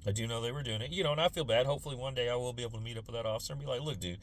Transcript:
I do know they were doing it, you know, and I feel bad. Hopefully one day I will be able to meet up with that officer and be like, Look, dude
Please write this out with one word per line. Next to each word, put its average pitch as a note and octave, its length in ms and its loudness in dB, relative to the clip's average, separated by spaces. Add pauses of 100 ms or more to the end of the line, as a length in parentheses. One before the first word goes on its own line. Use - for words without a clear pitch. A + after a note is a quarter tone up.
I G2+ 60 2
do A2 140 2
know A#2 140 0
they A#2 120 -2
were C#3+ 100 -4
doing A2 200 -2
it, C3 80 -6
you F3+ 140 0
know, D3 80 4
and D3+ 80 0
I E3+ 80 6
feel E3+ 160 0
bad. B2 220 6
Hopefully C#3 300 0
one C3 180 -4
day B2 140 2
I B2 80 2
will B2 160 0
be A#2+ 100 -6
able A2+ 160 -4
to A2 60 -4
meet A2+ 120 -6
up A2+ 100 -8
with A#2 100 -8
that A#2 100 -2
officer A2+ 260 0
and C#3+ 80 -6
be C#3+ 60 -8
like, B2+ 140 0
Look, C#3+ 200 -4
dude F2 220 -4